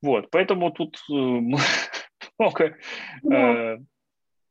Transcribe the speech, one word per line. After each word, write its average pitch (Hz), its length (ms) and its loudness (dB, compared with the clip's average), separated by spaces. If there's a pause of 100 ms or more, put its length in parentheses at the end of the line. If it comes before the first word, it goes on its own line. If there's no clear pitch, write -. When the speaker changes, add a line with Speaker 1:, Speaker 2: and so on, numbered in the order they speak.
Speaker 1:
Вот, 139 280 0
поэтому 180 420 2
тут, - 240 -6 (140)
э, 147 40 -4 (380)
<laughs> - 840 -4
много, - 380 2 (460)
Speaker 2:
Ну, 285 120 0
Speaker 1:
э, 117 440 2 (720)